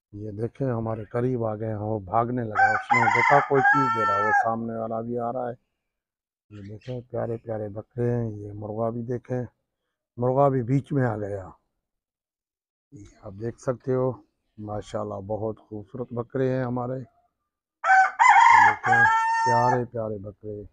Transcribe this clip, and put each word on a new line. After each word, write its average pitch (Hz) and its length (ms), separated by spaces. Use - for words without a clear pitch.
ये 104 200
देखें, 117 340
हमारे 110 400
करीब 120 380
आ 107 100
गए 110 120
हैं, 110 100
वो 107 260
भागने 117 420
लगा, 762 280
उसने - 280
देखा 906 380
कोई - 140
चीज़ 855 260
दे 906 140
रहा, 880 160
वो 855 160
सामने 113 440
वाला 113 240
भी 120 160
आ 117 120
रहा 123 180
है। 120 60
ये 101 120
देखें, 107 400
प्यारे 117 360
प्यारे 107 320
बकरे 120 400
हैं। 117 280
ये 104 160
मुर्गा 107 360
भी 120 140
देखें, 123 420
मुर्गा 127 300
भी 131 160
बीच 135 280
में 135 120
आ 113 140
गया। 98 340
ये 101 140
आप 107 100
देख 117 260
सकते 127 320
हो, 127 180
माशाल्लाह, 104 680
बहुत 107 340
खूबसूरत 107 540
बकरे 127 360
हैं 131 140
हमारे। 123 300
ये 131 100
देखें, 807 400
प्यारे 123 420
प्यारे 110 340
बकरे। 104 520